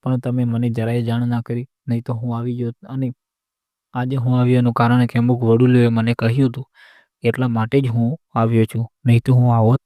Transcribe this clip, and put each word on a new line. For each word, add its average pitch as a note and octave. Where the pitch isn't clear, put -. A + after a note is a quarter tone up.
પણ B2+
તમે B2+
મને A#2
જરાય A2+
જાણ A#2
ના A#2+
કરી, A#2+
નહીં A#2
તો B2+
હું A#2
આવી A#2+
ગયો." A#2+
અને C3+
આજે B2+
હું B2+
આવ્યો B2
એનું A#2+
કારણ A#2+
કે -
અમુક A#2+
વડીલોએ A#2+
મને A2+
કહ્યું B2
હતું, B2+
એટલા B2
માટે A2+
જ C3+
હું A#2
આવ્યો A#2
છું, A#2
નહીં A#2+
તો -
હું B2
આવત A#2